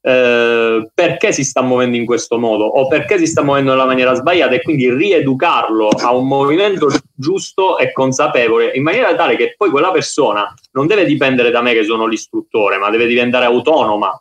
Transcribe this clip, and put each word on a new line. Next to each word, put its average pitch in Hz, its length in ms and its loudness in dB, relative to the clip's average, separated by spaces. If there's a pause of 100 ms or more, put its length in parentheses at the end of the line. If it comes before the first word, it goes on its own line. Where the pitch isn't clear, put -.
eh, 117 920 2
perché 175 400 0
si 147 120 -2
sta 135 180 -2
muovendo 127 340 0
in 120 80 -2
questo 117 340 -2
modo 110 260 0
o 131 240 0
perché 151 300 0
si 165 80 0
sta 156 160 -2
muovendo 139 280 0
nella 131 140 2
maniera 127 300 2
sbagliata 143 400 0
e - 80 0
quindi 131 300 0
rieducarlo 135 960 0
a 120 260 0
un 127 120 0
movimento 151 640 0 (260)
giusto 185 640 -2
e 127 140 0
consapevole, 127 840 0
in 131 80 -2
maniera 185 320 0
tale 139 220 0
che 117 200 -2
poi 202 140 0
quella 156 200 0
persona 120 600 -2 (200)
non 135 140 -2
deve 196 180 2
dipendere 131 460 0
da 117 120 0
me 123 100 0
che 113 120 2
sono 113 220 -2
l'istruttore, 107 720 -4
ma 101 120 -2
deve 117 160 0
diventare 123 380 0
autonoma 120 760 0